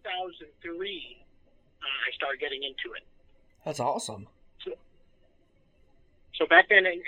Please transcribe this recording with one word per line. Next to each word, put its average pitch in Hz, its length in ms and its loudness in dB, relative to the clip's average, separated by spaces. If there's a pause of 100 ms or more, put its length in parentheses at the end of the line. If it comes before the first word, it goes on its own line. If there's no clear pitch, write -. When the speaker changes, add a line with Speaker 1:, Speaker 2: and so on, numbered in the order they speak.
Speaker 1:
thousand 180 480 -8 (120)
three, 180 600 -10 (600)
uh, 151 40 -10
I 131 280 -4
started 139 260 -4
getting 139 220 -4
into 135 340 -10
it. - 80 -14 (600)
Speaker 2:
That's 147 160 -4
awesome. 113 460 -4 (380)
Speaker 1:
So, 370 80 -8 (1600)
so - 120 2
back 175 220 10
then, 196 180 8
and, 180 220 -2